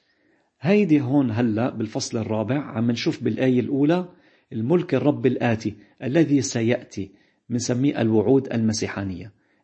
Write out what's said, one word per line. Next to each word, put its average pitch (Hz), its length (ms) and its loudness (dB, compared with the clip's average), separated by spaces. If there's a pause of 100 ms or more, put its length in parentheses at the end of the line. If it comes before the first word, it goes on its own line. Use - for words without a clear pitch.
(600)
هيدي 165 400 4
هون 127 300 2
هلأ 113 380 0
بالفصل 117 480 -6
الرابع 110 440 -2
عم 117 300 -2
نشوف 120 320 -4
بالآية 127 360 2
الأولى 147 500 0 (440)
الملك 139 420 0
الرب 127 300 0
الآتي 120 500 0 (280)
الذي 143 380 2
سيأتي، 113 680 -2 (380)
منسميه 123 520 -2
الوعود 113 520 2
المسيحانية. 107 800 -4 (320)